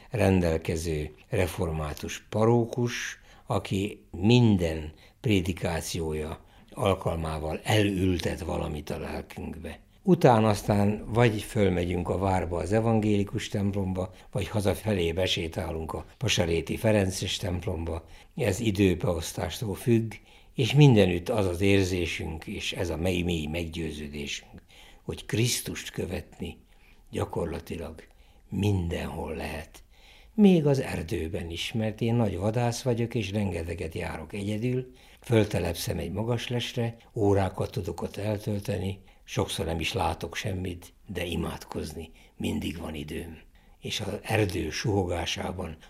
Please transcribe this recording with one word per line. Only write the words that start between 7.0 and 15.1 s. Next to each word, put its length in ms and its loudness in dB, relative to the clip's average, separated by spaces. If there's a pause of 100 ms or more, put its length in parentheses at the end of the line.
elültet 760 2
valamit 500 -4
a 80 -6
lelkünkbe. 800 -10 (240)
Utána 460 6
aztán 640 2
vagy 300 4
fölmegyünk 640 0
a 100 0
várba, 400 0
az 140 -2
evangélikus 760 2
templomba, 600 -2 (220)
vagy 160 -4
hazafelé 640 0